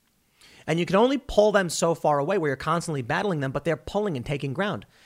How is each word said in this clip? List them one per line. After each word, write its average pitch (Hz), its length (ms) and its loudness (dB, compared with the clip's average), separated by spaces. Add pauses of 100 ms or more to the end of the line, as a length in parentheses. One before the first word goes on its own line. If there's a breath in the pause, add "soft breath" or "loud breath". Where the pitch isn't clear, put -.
(640 soft breath)
And 165 120 -2
you 175 80 0
can 175 120 2
only 254 200 4
pull 208 360 2
them 190 160 2
so 165 260 0
far 147 240 2
away 170 180 0
where 160 120 0
you're 131 80 -2
constantly 160 440 -2
battling 165 380 -2
them, 135 140 -4
but 143 100 -4
they're 160 140 0
pulling 196 400 -4
and 117 80 -6
taking 143 280 -4
ground. 165 320 -4 (200 soft breath)